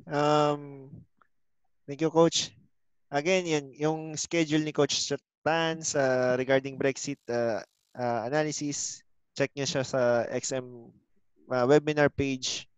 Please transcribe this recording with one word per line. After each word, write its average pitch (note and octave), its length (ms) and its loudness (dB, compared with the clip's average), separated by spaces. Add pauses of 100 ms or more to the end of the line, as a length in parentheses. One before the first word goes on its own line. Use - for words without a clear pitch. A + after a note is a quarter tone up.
(100)
um, D3 800 0 (960)
thank C#3 160 -6
you, D#3+ 80 2
Coach. E3 400 4 (640)
Again, F3 320 2
yan, D3+ 200 0 (120)
yung D#3 400 -2
schedule D#3 480 0
ni D3 80 -8
Coach - 400 0 (320)
Tan D#3+ 400 0
sa B2+ 480 2
regarding C3+ 400 0
Brexit, C3+ 560 -4
uh, A#2 320 -2 (320)
uh, A#2+ 320 -4
analysis, D3 800 -4 (320)
check C#3 160 -2
nyo C#3+ 80 -6
siya C3 240 -2
sa A#2+ 400 2
X - 240 -6
M, B2 400 -10 (560)
uh, B2 240 0
webinar D3 400 4
page. C3+ 560 -4 (120)